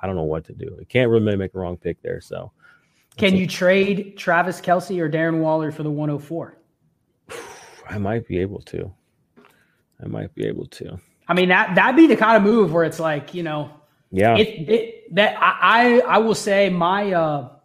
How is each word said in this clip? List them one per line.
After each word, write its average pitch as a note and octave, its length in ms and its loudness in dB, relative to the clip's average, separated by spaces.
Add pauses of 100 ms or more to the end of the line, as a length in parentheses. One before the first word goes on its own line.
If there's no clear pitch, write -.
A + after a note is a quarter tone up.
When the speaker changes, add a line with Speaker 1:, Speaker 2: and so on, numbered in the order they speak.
Speaker 1:
I - 40 -8
don't F#2+ 120 -4
know D#2+ 60 -4
what D#2+ 240 -4
to - 60 -20
do. - 280 -14
I - 20 -20
can't B2 260 0
really G#2+ 280 2
make F#2+ 180 -6
a F#2 40 -6
wrong F2+ 180 -6
pick E2 240 -8
there. F2 180 -8
So F2 320 -14 (640)
Speaker 2:
Can G3+ 140 2
Speaker 1:
that's F#3+ 100 2
Speaker 2:
you F#3 60 0
Speaker 1:
it. - 40 -6
Speaker 2:
trade G3 680 0
Travis F3 420 -2
Kelce F3+ 400 -2
or D#3+ 100 -2
Darren E3 300 -2
Waller D#3 320 -2
for D3+ 120 -12
the D3+ 80 -6
one D3+ 180 -4
oh D3 100 -4
four? D3 380 -12 (720)
Speaker 1:
<sighs> - 600 -20
I G2+ 100 -10
might A2 280 -4
be F2+ 120 -4
able G2 240 -4
to. F2 280 -12 (1120)
I - 40 -12
might G#1+ 280 -10
be G#1 100 -8
able - 220 -8
to. - 320 -16 (300)
Speaker 2:
I E3+ 40 0
mean, F3+ 140 2
that, F#3 280 2
that'd A3+ 200 2
be E4 120 8
the A#3+ 100 4
kind A3 180 4
of G#3 80 6
move G3+ 300 4
where E3+ 100 2
it's D#3 160 -4
like, D#3 340 -4
you F3 100 -8
know, D3+ 260 -6 (420)
Speaker 1:
Yeah. G2 260 4
Speaker 2:
it, G#3 100 4 (220)
it, - 460 -2
that G#3+ 240 2
I, A3+ 680 4
I, E3+ 80 2
I - 40 6
will A3+ 160 0
say G3+ 340 0
my, F#3 420 -2
uh, D3+ 380 -2 (160)